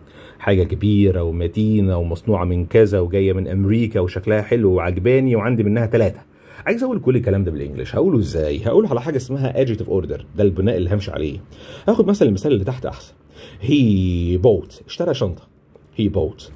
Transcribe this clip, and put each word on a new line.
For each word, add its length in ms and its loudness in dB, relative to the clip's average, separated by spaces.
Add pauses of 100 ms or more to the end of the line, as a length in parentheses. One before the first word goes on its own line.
(400)
حاجة 240 2
كبيرة 600 2
ومتينة 760 0
ومصنوعة 480 -2
من 200 0
كذا 340 4
وجاية 340 0
من 140 -4
أمريكا 520 0
وشكلها 420 -2
حلو 300 2
وعجباني 640 2
وعندي 280 0
منها 220 0
تلاتة. 340 0 (460)
عايز 180 -2
أقول 160 -2
كل 160 2
الكلام 280 0
ده 80 -2
بالإنجليش، 440 -8
هقوله 240 2
إزاي؟ 460 -2
هقوله 240 2
على 120 -2
حاجة 160 -4
اسمها 480 -2
adjective 220 -4
order، 340 -4 (160)
ده 60 0
البناء 340 2
اللي 160 -2
همشي 180 -4
عليه. 260 -6 (500)
هاخد 200 2
مثلًا 200 2
المثال 240 0
اللي 120 2
تحت 220 -6
أحسن. 280 -12 (480)
He 840 2
bought، 440 2
اشترى 260 -4
شنطة. 280 -4 (560)
He 60 -2
bought. 400 -2 (120)